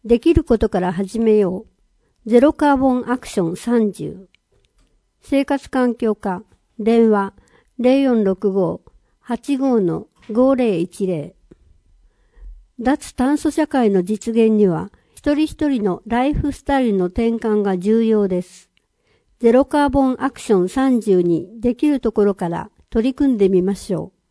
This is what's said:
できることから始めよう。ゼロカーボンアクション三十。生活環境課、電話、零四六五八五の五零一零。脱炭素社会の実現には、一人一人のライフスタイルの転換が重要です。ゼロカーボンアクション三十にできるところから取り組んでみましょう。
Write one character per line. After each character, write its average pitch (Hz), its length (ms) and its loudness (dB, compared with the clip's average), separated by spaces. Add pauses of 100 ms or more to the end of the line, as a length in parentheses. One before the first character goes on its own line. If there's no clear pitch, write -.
で 233 140 2
き 330 120 2
る 320 120 4
こ 226 160 0
と 214 100 -2
か 185 120 -2
ら 180 120 -2
始 196 240 -6
め 220 200 2
よ 190 280 -2 (600)
う。 220 40 -10
ゼ 240 100 6
ロ 294 140 4
カ 294 220 2
ー - 20 -4
ボ 262 160 2
ン 247 160 -4
ア 247 80 -2
ク - 100 -14
シ - 140 -4
ョ 165 120 -2
ン 175 40 -10
三 226 340 0
十。 175 360 -14 (920)
生 277 260 -2
活 277 220 -4
環 247 280 -2
境 220 180 -2
課、 196 300 -8 (340)
電 226 320 2
話、 196 240 0 (460)
零 254 220 2
四 240 220 2
六 190 280 0
五 185 300 -2 (380)
八 254 380 -6
五 254 240 2
の 165 240 -2 (240)
五 254 240 2
零 226 260 0
一 180 280 -6
零。 165 260 -6 (1500)
脱 254 360 -4
炭 277 240 0
素 311 100 -2
社 302 160 -2
会 247 240 0
の 185 140 2
実 214 280 -6
現 226 180 2
に 208 180 4
は、 170 240 -4 (240)
一 - 180 -2
人 302 140 0
一 302 200 -4
人 262 140 -2
の 190 240 -4
ラ 233 200 -2
イ 294 100 -2
フ 285 160 -2
ス - 100 -14
タ 277 200 0
イ 233 100 0
ル 196 80 0
の 180 60 0
転 226 240 -2
換 214 340 -2
が 190 160 -2
重 220 240 2
要 214 240 2
で 180 160 -2
す。 - 260 -20 (680)
ゼ 233 140 4
ロ 269 120 4
カ 285 220 0
ー - 20 0
ボ 269 180 2
ン 254 120 -2
ア 269 100 -4
ク - 100 -12
シ - 140 -2
ョ 190 60 4
ン 180 100 0
三 262 320 0
十 185 220 2
に 175 260 -2 (100)
で 240 140 -2
き 294 160 -2
る 277 100 0
と 220 120 -2
こ 208 140 0
ろ 196 100 0
か 180 120 -6
ら 170 220 -8 (220)
取 233 180 0
り 262 60 -4
組 277 180 2
ん 220 60 0
で 196 100 4
み 185 140 2
ま 196 100 -2
し 190 220 -6
ょ 165 200 -10
う。 - 160 -20